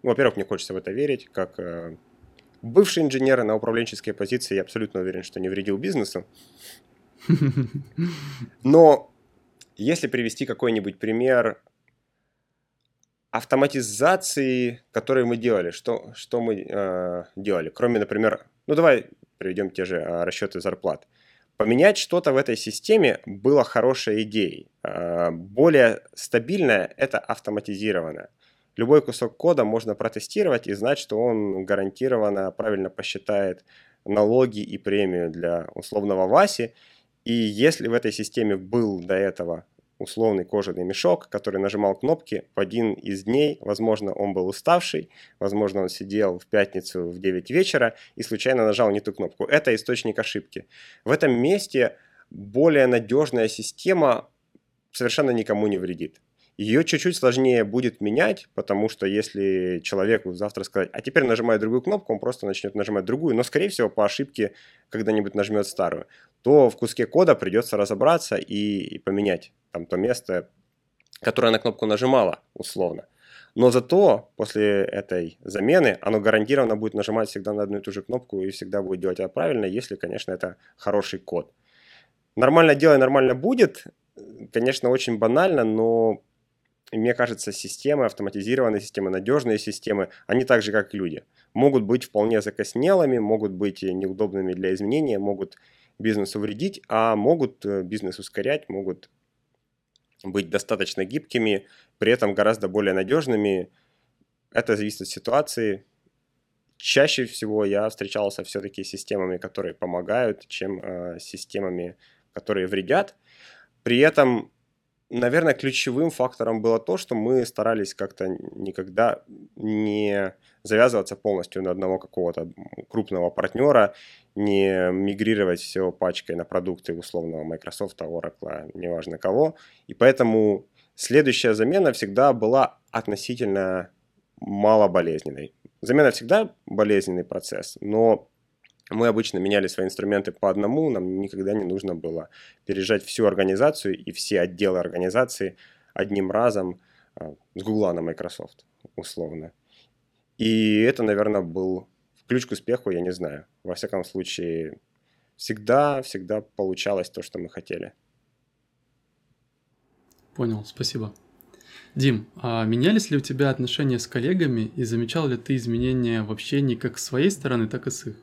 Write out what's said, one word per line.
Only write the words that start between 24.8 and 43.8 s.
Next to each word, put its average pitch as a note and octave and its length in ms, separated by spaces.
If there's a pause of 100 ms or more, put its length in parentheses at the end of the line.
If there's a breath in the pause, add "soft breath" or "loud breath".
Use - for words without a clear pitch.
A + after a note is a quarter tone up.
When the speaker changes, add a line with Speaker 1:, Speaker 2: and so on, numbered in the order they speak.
Speaker 1:
Э, E2+ 480
более A2+ 680 (140)
стабильное — A#2+ 840
это C3+ 220
автоматизированное. G2+ 1120 (460)
Любой C3 240
кусок - 360
кода D3+ 280
можно A2 300
протестировать A#2+ 720
и G2+ 80
знать, A#2+ 240
что - 240
он G#2 420
гарантированно G2 880
правильно G2 400
посчитает G2 760 (400 soft breath)
налоги G#2+ 560
и - 180
премию F#2 520
для E2+ 440
условного G2+ 520
Васи. B2 460 (520 soft breath)
И A#2 80
если A#2 560
в A2+ 40
этой A2+ 200
системе G#2+ 440
был G2 440
до F#2 140
этого F#2 500 (340)
условный G2 480
кожаный F#2+ 380
мешок, D#3+ 440
который F#2+ 320
нажимал G2+ 340
кнопки C#3 500 (120)
в G2 40
один G#2 340
из F#2+ 300
дней, C#3+ 360
возможно, G#2 540